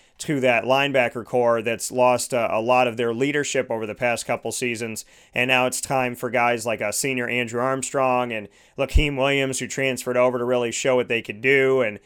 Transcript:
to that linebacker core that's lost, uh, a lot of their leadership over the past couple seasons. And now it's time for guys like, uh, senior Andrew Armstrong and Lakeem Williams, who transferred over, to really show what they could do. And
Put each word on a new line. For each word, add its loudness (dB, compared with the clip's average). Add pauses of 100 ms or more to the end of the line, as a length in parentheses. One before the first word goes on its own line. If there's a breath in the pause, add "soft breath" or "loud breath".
(180 soft breath)
to -2
that 4
linebacker 2
core 2
that's -4
lost, 2
uh, 2
a 0
lot 4
of -2
their 0
leadership 0
over -4
the -6
past -2
couple -4
seasons. -6 (260 soft breath)
And 0
now 4
it's -4
time -2
for -6
guys 0
like, -2
uh, -2
senior -2
Andrew -2
Armstrong 0
and -8 (280 soft breath)
Lakeem 2
Williams, 0
who -8
transferred -2
over, 4
to -4
really 0
show 0
what 0
they -2
could -12
do. 4
And -4